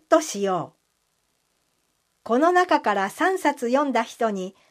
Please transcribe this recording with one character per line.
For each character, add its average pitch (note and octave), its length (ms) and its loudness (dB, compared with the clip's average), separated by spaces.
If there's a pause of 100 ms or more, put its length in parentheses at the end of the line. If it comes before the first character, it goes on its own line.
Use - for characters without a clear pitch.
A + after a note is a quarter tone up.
ト D#4+ 120 6
し G3+ 240 -6
よ F3+ 320 -4
う。 - 20 -20 (1400)
こ A#3 160 0
の E4+ 140 4
中 F4+ 280 4
か G#3+ 140 0
ら G3 160 -2
三 F#4 280 -2
冊 C#4 300 -2
読 C#4 200 0
ん C4 40 -4
だ A#3 120 0
人 A3+ 260 -4
に F#3+ 240 -8 (160)